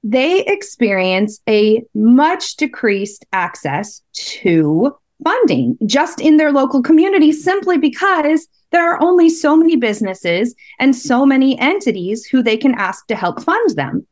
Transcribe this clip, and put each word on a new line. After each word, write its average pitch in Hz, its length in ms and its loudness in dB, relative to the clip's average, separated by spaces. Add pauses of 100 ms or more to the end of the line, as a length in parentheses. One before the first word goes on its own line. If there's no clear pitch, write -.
they 269 440 0
experience 202 1000 -2
a 214 360 2 (100)
much 269 600 0
decreased 202 760 -6
access 175 680 -6 (120)
to 165 840 -2 (260)
funding 359 640 0
just 269 340 -2
in 302 180 4
their 302 140 2
local 262 300 0
community, 320 480 4
simply 359 480 -2
because 311 720 0 (240)
there 339 200 2
are - 80 -4
only 339 300 4
so 311 260 0
many 330 200 4
businesses 208 800 -2 (240)
and 262 160 2
so 254 280 0
many 269 360 2
entities 233 640 -2
who 254 160 0
they 220 140 0
can 254 180 0
ask 190 320 -8
to 220 80 -4
help 190 280 -6
fund 392 340 -2
them. 151 360 -6